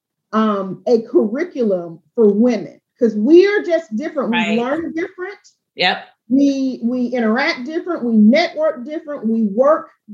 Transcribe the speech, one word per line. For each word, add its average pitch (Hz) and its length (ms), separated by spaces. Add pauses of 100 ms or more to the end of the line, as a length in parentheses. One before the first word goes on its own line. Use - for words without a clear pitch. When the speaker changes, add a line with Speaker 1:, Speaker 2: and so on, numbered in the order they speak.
(320)
Speaker 1:
um, 202 540
a 233 160
curriculum 220 960 (140)
for 226 180
women, 214 480 (180)
'cause 220 160
we 302 320
are 415 180
just 330 320
different. 277 340
We 233 80
Speaker 2:
Right. 226 200
Speaker 1:
learn 277 360
different. 381 420 (400)
Speaker 2:
Yep. 185 300 (220)
Speaker 1:
We, 269 540
we 247 240
interact 247 580
different. 330 380
We 233 140
network 294 680
different. 294 440
We 226 180
work 269 440 (240)